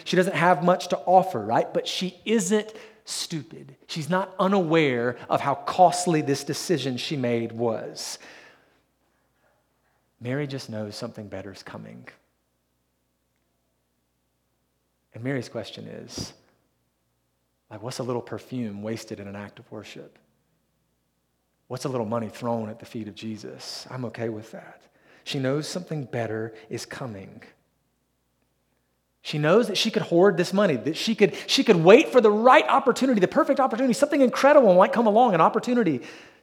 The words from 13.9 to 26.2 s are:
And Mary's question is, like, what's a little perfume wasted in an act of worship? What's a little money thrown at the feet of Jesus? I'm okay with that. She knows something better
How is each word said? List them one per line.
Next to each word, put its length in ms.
And 80
Mary's 260
question 380
is, 460
like, 120
what's 160
a 40
little 200
perfume 600
wasted 360
in 100
an 80
act 220
of 120
worship? 480
What's 160
a 40
little 180
money 220
thrown 400
at 100
the 80
feet 220
of 60
Jesus? 760
I'm 160
okay 220
with 240
that. 300
She 160
knows 260
something 380
better 500